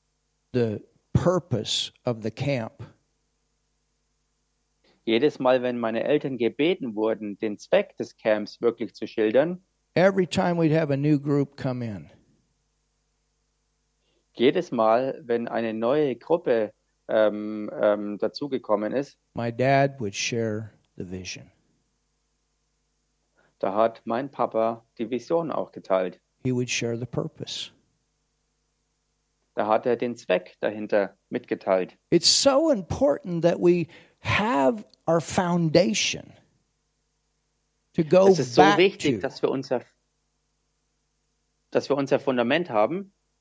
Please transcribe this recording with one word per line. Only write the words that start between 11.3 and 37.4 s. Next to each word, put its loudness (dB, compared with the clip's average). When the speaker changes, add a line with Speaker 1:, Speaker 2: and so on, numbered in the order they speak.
Speaker 1:
come -6
in, -10
Speaker 2:
jedes 0
Mal, 0
wenn -2
eine -4
neue 0
Gruppe, 0
ähm, -2
ähm, 0
dazugekommen -4
ist, -6
Speaker 1:
my -6
dad 2
would -6
share -6
the -10
vision. -12
Speaker 2:
Da -4
hat 0
mein -4
Papa -4
die -6
Vision -4
auch -6
geteilt. -4
Speaker 1:
He -2
would -4
share -4
the -10
purpose. -8
Speaker 2:
Da -2
hat 2
er 2
den -4
Zweck -4
dahinter -2
mitgeteilt. -2
Speaker 1:
It's 2
so 4
important -2
that 4
we 4
have 0
our 4
foundation 0